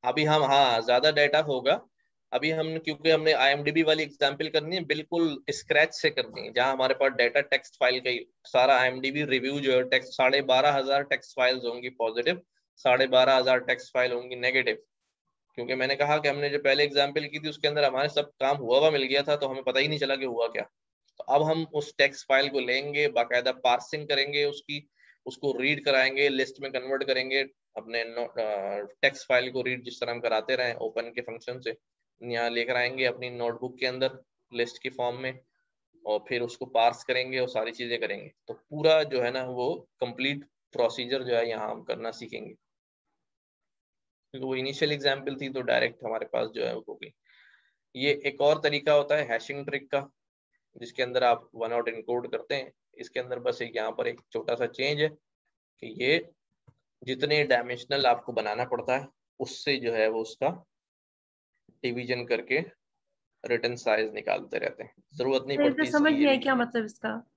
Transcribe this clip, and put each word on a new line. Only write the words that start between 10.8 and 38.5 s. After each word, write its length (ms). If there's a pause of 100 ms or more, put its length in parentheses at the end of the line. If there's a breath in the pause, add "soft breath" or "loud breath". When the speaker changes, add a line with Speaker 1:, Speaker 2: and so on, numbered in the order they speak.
Speaker 1:
text 320
files 300
होंगी 240
positive, 520 (360)
साढ़े 300
बारह 280
हजार 240
text 340
file 180
होंगी 240
negative। 420 (760)
क्योंकि 200
मैंने 200
कहा 220
कि 100
हमने 220
जो 100
पहले 240
example 420
की 140
थी, 100
उसके 180
अंदर 160
हमारे 260
सब 300
काम 180
हुआ 220
हुआ 100
मिल 140
गया 200
था, 120
तो 120
हमें 160
पता 160
ही 80
नहीं 120
चला 160
कि 100
हुआ 220
क्या। 160 (540)
तो 60
अब 200
हम 300
उस 240
text 300
file 220
को 100
लेंगे, 480
बाकायदा 440
parsing 560
करेंगे 380
उसकी, 440 (360 soft breath)
उसको 260
read 340
कराएंगे, 440
list 300
में 120
convert 320
करेंगे, 380 (360)
अपने 260
नो-, 360
अ, 400 (220)
text 260
file 240
को 100
read 220
जिस 180
तरह 100
हम 80
कराते 360
रहे 180
ओपन 280
के 200
फंक्शन 380
से, 180 (460)
यहाँ 260
लेकर 260
आएंगे 300
अपनी 240
notebook 500
के 60
अंदर 380 (300)
list 300
की 60
फॉर्म 280
में, 220 (640)
और 140 (100)
फिर 120
उसको 240
parse 380
करेंगे 360
और 100
सारी 220
चीजें 280
करेंगे। 320 (160)
तो 60